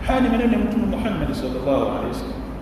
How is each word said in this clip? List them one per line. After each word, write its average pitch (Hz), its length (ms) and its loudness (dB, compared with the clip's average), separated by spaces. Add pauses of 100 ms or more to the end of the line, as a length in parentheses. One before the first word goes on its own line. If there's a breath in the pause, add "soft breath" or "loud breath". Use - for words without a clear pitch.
Haya 262 140 4
ni 233 80 4
maneno 226 240 4
ya - 60 2
Mtume - 260 0
Muhammad - 480 0
sallallahu 127 580 0
alaihi 110 160 -2
wasallam. - 340 -6 (200)